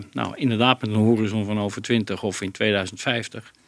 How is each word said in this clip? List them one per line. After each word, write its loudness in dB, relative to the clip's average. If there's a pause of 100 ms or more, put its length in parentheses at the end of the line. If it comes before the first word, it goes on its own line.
(120)
nou, -4
inderdaad 2
met -4
een 0
horizon 4
van -2
over -4
twintig -2
of -4
in -6
tweeduizend -2
vijftig. -6 (160)